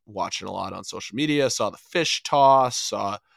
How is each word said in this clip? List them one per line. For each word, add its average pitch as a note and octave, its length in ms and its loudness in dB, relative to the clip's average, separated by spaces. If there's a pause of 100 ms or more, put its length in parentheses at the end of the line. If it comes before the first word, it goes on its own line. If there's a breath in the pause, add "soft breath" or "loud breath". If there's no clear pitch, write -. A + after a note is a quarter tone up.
watching G2 440 -6
a G2 40 -8
lot F#2+ 200 -8
on F#2+ 100 -10
social - 320 -12
media, C#3+ 340 0
saw G#2+ 220 -2
the - 80 -14
fish - 460 -4
toss, C3+ 520 6
saw G2+ 420 -4 (180)